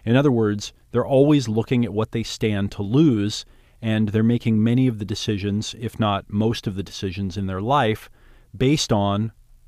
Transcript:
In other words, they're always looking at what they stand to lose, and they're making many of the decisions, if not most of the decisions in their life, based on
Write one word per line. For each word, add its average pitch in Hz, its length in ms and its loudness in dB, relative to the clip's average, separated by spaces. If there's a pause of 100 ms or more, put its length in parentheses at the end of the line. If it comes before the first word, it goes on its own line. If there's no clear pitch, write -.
In 113 100 2
other 143 160 4
words, 104 400 0 (200)
they're 120 140 0
always 139 420 4
looking 113 380 0
at 95 80 -6
what 110 180 -2
they 117 120 -2
stand 101 500 -2
to - 80 -8
lose, 110 640 2 (360)
and 110 280 0
they're 110 140 0
making 113 380 2
many 120 260 2
of 110 120 -4
the 104 60 -6
decisions, 101 720 -4
if 113 200 -8
not 101 280 0
most 110 400 -2
of 98 80 -4
the 95 80 -6
decisions 95 540 -8
in 98 100 -4
their 95 140 -6
life, 113 480 0 (480)
based 135 340 0
on 101 400 0 (360)